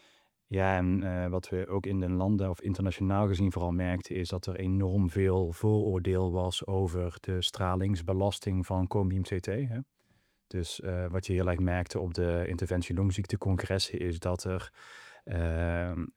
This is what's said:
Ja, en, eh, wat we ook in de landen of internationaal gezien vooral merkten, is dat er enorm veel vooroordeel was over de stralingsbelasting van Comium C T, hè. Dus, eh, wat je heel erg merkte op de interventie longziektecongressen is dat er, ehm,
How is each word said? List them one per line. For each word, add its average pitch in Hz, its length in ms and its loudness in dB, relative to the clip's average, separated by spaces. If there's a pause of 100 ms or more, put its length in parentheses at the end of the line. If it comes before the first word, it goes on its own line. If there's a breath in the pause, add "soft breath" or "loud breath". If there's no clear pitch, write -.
(480 soft breath)
Ja, 95 300 2
en, 92 260 2
eh, 90 260 -2
wat 90 200 -4
we 92 180 -4
ook 95 180 -2
in 98 140 0
de 90 100 0
landen 95 400 2
of 87 120 -4
internationaal 98 640 2
gezien 95 240 2
vooral 87 200 -2
merkten, 90 440 -2
is 90 140 -2
dat 92 160 -4
er 92 100 -4
enorm 95 540 2
veel 92 420 2
vooroordeel 92 800 2
was 90 340 -2
over 90 540 0
de 92 220 -4
stralingsbelasting 95 1200 0
van 92 220 0
Comium 95 340 2
C 92 180 -4
T, - 60 -8
hè. 117 320 -2 (720)
Dus, - 340 -6
eh, 90 260 -4
wat 90 200 -2
je 95 60 0
heel 92 160 2
erg 85 100 2
merkte 90 400 0
op 87 140 -2
de 87 340 0
interventie 90 480 -2
longziektecongressen 95 1040 0
is 85 200 -2
dat 90 240 -2
er, 92 280 -4 (520 loud breath)
ehm, 85 800 -2 (120)